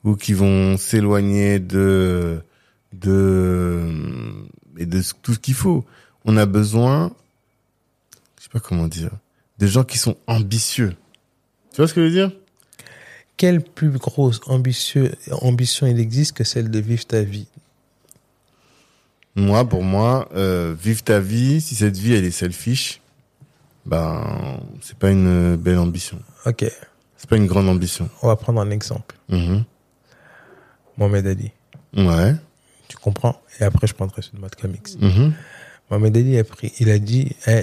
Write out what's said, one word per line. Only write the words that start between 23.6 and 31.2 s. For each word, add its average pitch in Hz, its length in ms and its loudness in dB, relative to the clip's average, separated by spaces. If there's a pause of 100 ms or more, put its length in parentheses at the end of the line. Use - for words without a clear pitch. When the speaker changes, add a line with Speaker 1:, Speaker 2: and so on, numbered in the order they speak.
Speaker 1:
ben, 78 720 -6 (200)
c'est - 180 -20
pas 98 120 2
une 90 460 4
belle 87 220 0
ambition. 85 400 -2 (260)
Speaker 2:
Ok. 117 200 -2 (520)
Speaker 1:
C'est - 140 -12
pas 113 60 4
une 104 100 6
grande 95 220 2
ambition. 90 400 0 (140)
Speaker 2:
On 127 60 2
va 107 80 4
prendre 117 240 -2
un 101 100 -2
exemple. - 460 -8 (120)
Speaker 1:
Mhm. 92 360 0 (1300)
Speaker 2:
Mohamed 101 300 0